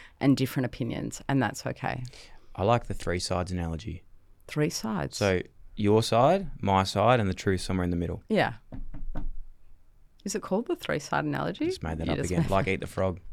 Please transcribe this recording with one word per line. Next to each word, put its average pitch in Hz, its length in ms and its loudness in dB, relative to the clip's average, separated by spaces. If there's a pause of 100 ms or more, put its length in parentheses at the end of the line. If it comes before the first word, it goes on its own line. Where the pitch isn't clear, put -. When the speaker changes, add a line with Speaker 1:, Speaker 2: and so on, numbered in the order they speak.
(200)
Speaker 1:
and 135 160 6
different 127 300 0
opinions, - 640 -6
and 139 120 4
that's - 240 -2
okay." - 380 -4 (540)
Speaker 2:
I 92 80 0
like 117 220 4
the - 80 -4
three 90 260 -2
sides 90 320 -2
analogy. 82 500 -6 (460)
Speaker 1:
Three 151 220 0
sides. 196 460 -4
Speaker 2:
So 95 260 2 (340)
your 104 260 4
side, 147 480 4 (100)
my 95 220 4
side, 110 380 4
and 98 100 2
the 90 40 -2
truth 95 260 0
somewhere 92 240 0
in 90 60 0
the 87 60 0
middle. 85 320 -2
Speaker 1:
Yeah. 135 260 2 (1700)
Is 196 100 -4
it 208 80 -4
called 214 240 0
the 349 100 0
three-side 147 480 -2
analogy? 147 420 -2
Speaker 2:
Just 370 160 -4
made 160 160 -4
that 160 80 -4
Speaker 1:
You - 60 0
Speaker 2:
up - 60 0
Speaker 1:
just 85 120 -2
Speaker 2:
again. 87 120 2
Speaker 1:
made - 80 0
Speaker 2:
Like 95 140 4
Speaker 1:
that 98 80 0
Speaker 2:
Eat 95 80 -2
the - 60 -6
Frog. 95 340 -2 (120)